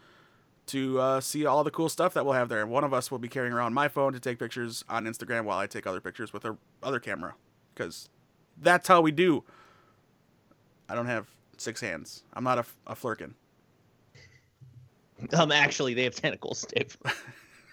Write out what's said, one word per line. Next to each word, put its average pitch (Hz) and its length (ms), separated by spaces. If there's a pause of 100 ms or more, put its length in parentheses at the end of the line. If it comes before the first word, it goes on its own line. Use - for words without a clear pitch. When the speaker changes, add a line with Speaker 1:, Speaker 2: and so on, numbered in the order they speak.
(680)
Speaker 1:
to, 131 340
uh, 135 200
see 151 260
all 143 180
the 151 60
cool 160 180
stuff 165 260
that 135 100
we'll 135 100
have 123 140
there. 107 160
One 127 200
of 135 100
us 123 160
will 131 80
be 117 100
carrying 123 240
around 120 220
my 143 140
phone 139 240
to 123 80
take 123 180
pictures 117 500
on 110 180
Instagram 113 380
while 98 140
I 98 80
take 101 200
other 95 140
pictures 101 320
with 104 120
our 110 120 (260)
other 127 180
camera, 90 340 (400)
'cause - 340 (480)
that's 170 300
how 180 140
we 156 100
do. 156 320 (1500)
I 101 60
don't 120 120
have 113 200 (300)
six - 240
hands. 82 420 (100)
I'm 123 120
not 127 140
a, 117 60 (220)
a 110 80
flirkin. 110 380 (2000)
Speaker 2:
Um, 160 160
actually, 139 400
they 123 120
have 120 100
tentacles, - 500 (100)
Dave. - 300
<laughs> - 100 (580)